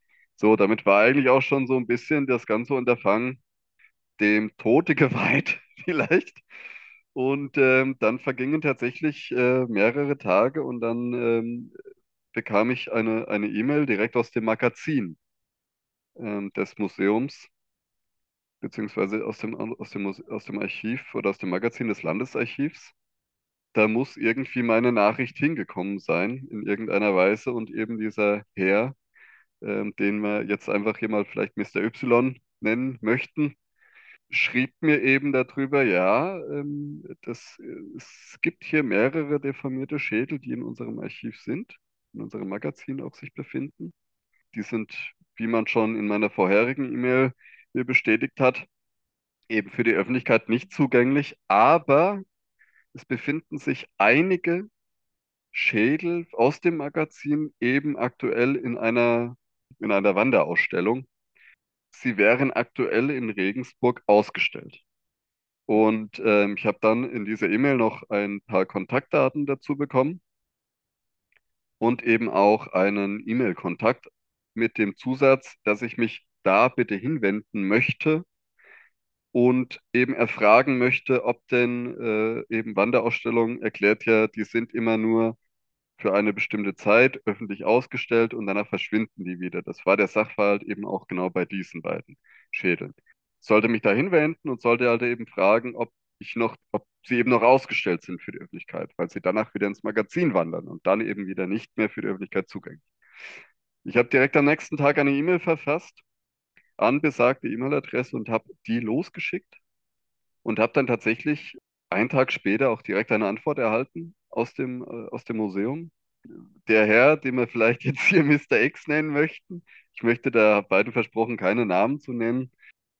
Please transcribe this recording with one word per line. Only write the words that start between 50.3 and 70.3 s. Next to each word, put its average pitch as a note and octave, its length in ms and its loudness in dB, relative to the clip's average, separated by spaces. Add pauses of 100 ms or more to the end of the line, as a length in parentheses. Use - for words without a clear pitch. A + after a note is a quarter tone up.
nicht A#2 240 -2
zugänglich, C3+ 640 2 (120)
aber D#3 760 4 (720)
es - 100 -18
befinden C#3+ 540 -6
sich - 280 -6 (120)
einige E3+ 720 2 (840)
Schädel D#3 800 0
aus B2+ 280 2
dem E3+ 180 0
Magazin D3 840 -4
eben C#3 380 0
aktuell B2 580 0
in A#2+ 220 -6
einer, A#2+ 580 0 (440)
in G#2+ 120 -2
einer G2 220 4
Wanderausstellung. G2 920 0 (840)
Sie A2+ 280 -6
wären B2 340 4
aktuell A#2+ 580 -2
in A#2+ 200 -4
Regensburg A2 760 -2
ausgestellt. - 760 2 (840)
Und, A2 580 2
ähm, G#2 340 4
ich - 80 -4
hab G2+ 140 -2
dann A2+ 300 2
in A2 140 -6
dieser G#2 260 -2
E-Mail C3+ 260 2
noch A2 340 0
ein G2+ 320 -4
paar F#2+ 240 0
Kontaktdaten C3+ 800 -2
dazu C#3 300 -6
bekommen C#3+ 440 -2 (1600)